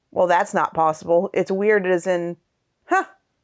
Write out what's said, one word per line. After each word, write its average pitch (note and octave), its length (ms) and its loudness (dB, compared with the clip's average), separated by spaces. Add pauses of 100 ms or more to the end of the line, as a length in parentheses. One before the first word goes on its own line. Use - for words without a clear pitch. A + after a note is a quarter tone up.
(120)
"Well, F3+ 160 2
that's F3+ 260 0
not E3+ 200 -2
possible." E3 600 0
It's F#3 180 0
weird G3+ 340 0
as F3+ 220 0
in, F3 300 -4 (480)
"Huh, F#4 200 0 (380)